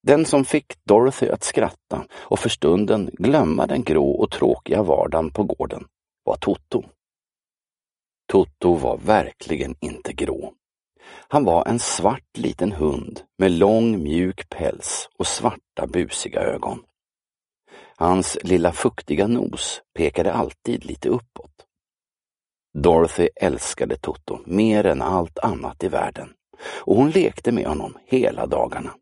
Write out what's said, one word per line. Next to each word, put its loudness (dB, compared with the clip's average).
Den 6
som 4
fick -2
Dorothy 4
att -4
skratta -4
och -4
för -2
stunden 2
glömma 2
den -2
grå 2
och 0
tråkiga 0
vardagen 0
på -2
gården -6
var -2
Toto. -4
Toto 2
var -2
verkligen -2
inte -10
grå. -6
Han 2
var 4
en 0
svart -2
liten -2
hund -4
med 4
lång 2
mjuk -2
päls -6
och -2
svarta -4
busiga -4
ögon. -6
Hans 0
lilla 4
fuktiga -2
nos -4
pekade 0
alltid -6
lite -6
uppåt. -6
Dorothy 4
älskade -4
Toto -10
mer 2
än 2
allt -2
annat -6
i -2
världen, -4
och 0
hon 4
lekte 0
med 0
honom -6
hela 0
dagarna. -4